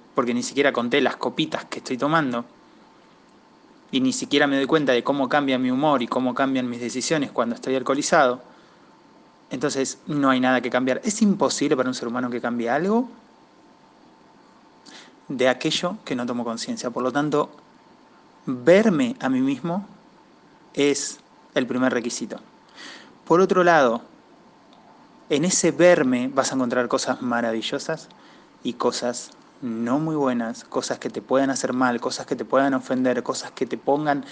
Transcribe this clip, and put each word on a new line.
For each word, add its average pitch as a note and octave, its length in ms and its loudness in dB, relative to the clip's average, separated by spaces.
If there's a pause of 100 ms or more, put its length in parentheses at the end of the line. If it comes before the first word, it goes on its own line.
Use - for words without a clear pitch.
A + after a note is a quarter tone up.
(140)
porque A#2+ 200 0
ni B2 80 -2
siquiera C3+ 300 2
conté A#2+ 280 0
las A#2+ 160 2
copitas D3+ 480 -4
que - 140 -12
estoy - 180 -6
tomando, C3 480 0 (1500)
y C3 80 0
ni C3 120 2
siquiera C#3 340 0
me C#3 100 0
doy C3+ 100 0
cuenta D3 260 2
de A#2+ 100 2
cómo C#3 260 -2
cambia C3+ 300 2
mi B2+ 120 0
humor C3+ 320 2
y A2+ 40 -2
cómo B2+ 280 -2
cambian C3+ 340 -2
mis A#2+ 120 -8
decisiones B2 520 -4
cuando A#2 240 -2
estoy C3+ 180 -4
alcoholizado, C3+ 640 2 (1120)
entonces C3+ 560 -4
no C#3+ 240 2
hay B2+ 80 4
nada B2+ 220 4
que A#2+ 100 -4
cambiar. B2+ 320 0
¿Es A3+ 200 -4
imposible D3 540 2
para B2+ 120 2
un B2+ 60 -2
ser B2 120 -6
humano B2 240 -4
que A#2+ 100 -4
cambie A#2 300 -2
algo? G3+ 380 0 (2250)
De B2+ 220 0
aquello D#3 560 -2
que D3 100 -6
no B2 100 -4
tomo A#2+ 200 -4
conciencia. A#2 460 -6
Por B2 120 -4
lo B2+ 80 0
tanto, D3 400 0 (960)
verme C#3+ 720 4
a C3 100 -2
mí C3 120 2
mismo E3+ 460 -2 (880)
es - 460 0 (340)
el C3 120 0
primer B2+ 260 0
requisito. A#2 460 -4 (880)
Por E3+ 140 6
otro F#3 240 4
lado, C#3 380 6 (1300)
en D3+ 160 2
ese F3+ 260 2
verme C#3 640 4
vas C3+ 200 0
a - 40 -4
encontrar B2 320 0
cosas C3 340 -2
maravillosas A#2 840 -4 (540)
y A#2+ 120 -6
cosas A#2+ 560 -4 (320)
no A#2 360 -2
muy D#3+ 180 -2
buenas, B2 480 -2
cosas - 340 -4
que A#2+ 120 -8
te G#2+ 120 -8
puedan C3+ 280 2
hacer B2+ 220 -4
mal, B2 280 0
cosas - 260 -6
que C#3+ 80 -6
te A#2 100 -6
puedan C3+ 300 2
ofender, B2+ 480 -2
cosas - 280 -8
que - 160 -6
te A#2 100 -6
pongan, C#3+ 560 0